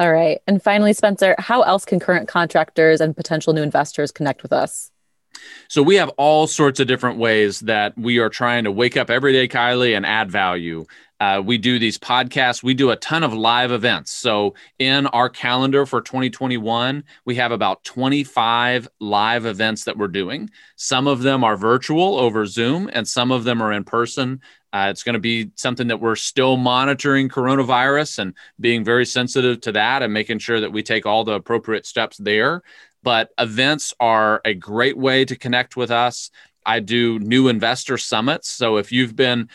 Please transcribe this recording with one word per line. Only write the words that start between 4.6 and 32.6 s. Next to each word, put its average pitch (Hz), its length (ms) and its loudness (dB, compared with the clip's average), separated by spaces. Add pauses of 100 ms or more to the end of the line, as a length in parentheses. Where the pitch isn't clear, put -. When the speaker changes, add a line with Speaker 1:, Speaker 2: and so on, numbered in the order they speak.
Speaker 2:
So 147 140 2
we 185 140 6
have 170 140 2
all 151 360 4
sorts 143 340 2
of 131 60 2
different 123 320 -2
ways 107 420 2
that 107 360 -2
we 120 220 0
are 113 100 2
trying 120 360 0
to 101 80 -2
wake 120 240 0
up 123 140 0
every 131 220 2
day, 131 140 4
Kylie, 123 500 2
and 98 80 -2
add 107 260 0
value. 87 560 -2 (340)
Uh, 98 240 2
we 117 140 0
do 123 200 0
these 110 200 -2
podcasts. 123 640 0
We 131 120 0
do 127 160 2
a 110 60 0
ton 160 260 -4
of 123 120 0
live 117 380 2
events. 110 400 -2
So 104 420 0 (240)
in 139 300 0
our 123 200 2
calendar 131 560 0
for 127 160 -2
twenty 131 300 -4
twenty-one, 123 720 -4 (200)
we 127 120 -4
have 120 160 0
about 101 320 -2
twenty-five 123 1040 0 (120)
live 107 460 0
events 110 380 -2
that 107 120 -6
we're 104 120 -2
doing. 98 420 -6 (260)
Some 135 300 0
of 135 160 0
them 135 200 2
are 107 140 2
virtual 131 640 0
over 110 280 0
Zoom, 120 460 -2
and 110 140 -4
some 123 260 -2
of 120 120 -2
them 120 160 -2
are 107 120 -2
in 104 120 -4
person. 127 560 -4 (320)
Uh, 98 180 0
it's - 120 -8
gonna 120 160 -2
be 117 380 -2
something 127 320 -4
that 113 120 -2
we're 113 160 0
still 131 400 0
monitoring 135 720 0
coronavirus 131 920 0
and 92 140 -6 (260)
being 117 240 0
very 120 220 2
sensitive 123 560 0
to 113 100 -4
that 120 300 0
and 110 100 -2
making 107 260 -4
sure 113 220 -2
that 101 120 -4
we 107 100 -4
take 110 240 -4
all 107 180 0
the 107 80 -4
appropriate 110 540 -4
steps - 300 -4
there. 110 460 0 (400)